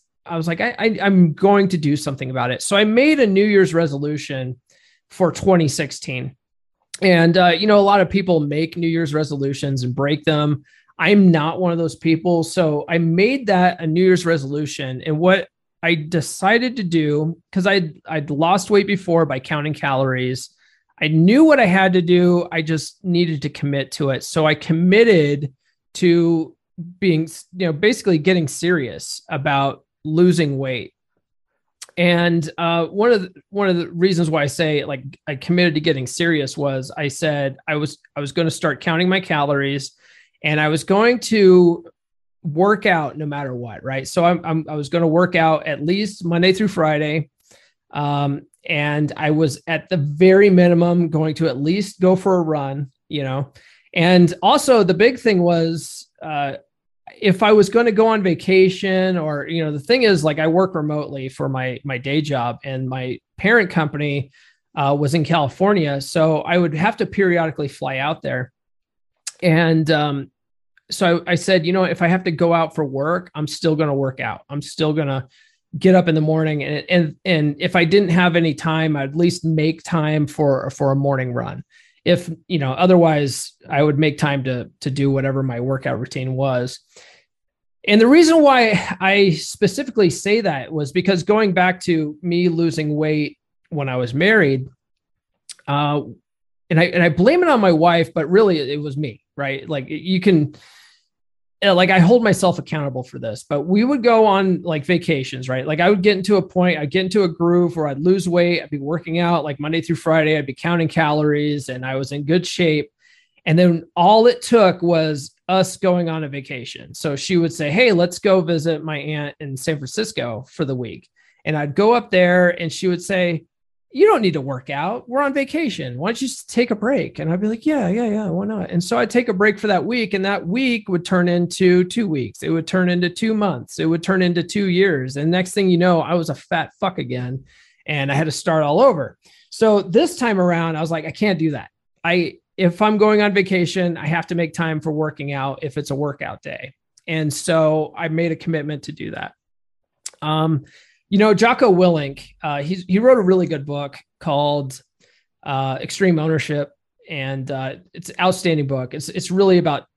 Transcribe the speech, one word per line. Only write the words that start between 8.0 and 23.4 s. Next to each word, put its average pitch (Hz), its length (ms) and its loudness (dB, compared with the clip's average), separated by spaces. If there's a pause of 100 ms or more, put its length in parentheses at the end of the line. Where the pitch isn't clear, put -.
of 180 100 2
people 180 300 0
make 151 360 -4
New 170 120 -2
Year's 165 260 -2
resolutions 139 680 -4
and 123 100 -4
break 143 300 -2
them. 147 400 0 (340)
I'm 190 320 6
not 160 300 2
one 180 100 0
of 170 80 -2
those 165 160 -4
people. 160 480 0
So 156 460 -2
I 170 100 0
made 196 480 0
that 180 340 2
a 165 60 -6
New 160 160 2
Year's 180 240 4
resolution. 143 800 -4
And 156 140 -2
what 185 280 2 (360)
I 170 100 0
decided 190 800 -2
to 220 60 -6
do, 156 580 -2 (120)
'cause 190 160 0
I'd, 185 360 -2
I'd 156 260 -6
lost 170 400 0
weight 202 180 4
before 180 360 0
by 139 140 -4
counting 147 360 -4
calories. 131 760 -4 (480)
I 156 100 0
knew 180 360 4
what 294 160 4
I 220 60 4
had 190 260 2
to 180 100 2
do. 175 480 2
I 165 120 -4
just 156 420 -8
needed 170 380 0